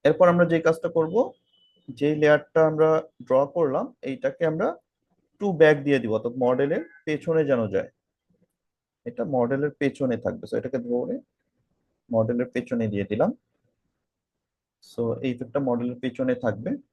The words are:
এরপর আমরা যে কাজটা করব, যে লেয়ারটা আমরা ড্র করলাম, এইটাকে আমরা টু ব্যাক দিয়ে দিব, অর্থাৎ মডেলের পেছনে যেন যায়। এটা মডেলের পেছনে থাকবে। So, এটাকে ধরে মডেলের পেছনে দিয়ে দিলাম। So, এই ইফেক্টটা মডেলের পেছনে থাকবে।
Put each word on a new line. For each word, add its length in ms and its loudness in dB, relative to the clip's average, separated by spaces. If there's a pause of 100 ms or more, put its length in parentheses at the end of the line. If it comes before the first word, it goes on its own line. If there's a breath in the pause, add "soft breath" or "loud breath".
এরপর 240 6
আমরা 200 4
যে 140 2
কাজটা 220 0 (100)
করব, 160 -2 (840)
যে 100 0 (120)
লেয়ারটা 400 4 (100)
আমরা 200 4 (360)
ড্র 200 2 (100)
করলাম, 380 -2 (160)
এইটাকে 320 -6 (100)
আমরা 160 -2 (680)
টু 80 -4 (140)
ব্যাক 160 8 (100)
দিয়ে 160 2
দিব, 160 -4
অর্থাৎ 160 -4 (120)
মডেলের 360 0 (240)
পেছনে 440 -2
যেন 100 2 (140)
যায়। 160 -2 (1200)
এটা 140 -8 (140)
মডেলের 440 0
পেছনে 440 -2
থাকবে। 260 -6
So, 100 -6
এটাকে 180 -6
ধরে 360 -4 (1000)
মডেলের 420 0
পেছনে 380 -4
দিয়ে 180 -4
দিলাম। 200 0 (1600)
So, 100 -6 (220)
এই 100 0
ইফেক্টটা 340 -6
মডেলের 360 -2
পেছনে 300 -2 (100)
থাকবে। 260 -4 (220)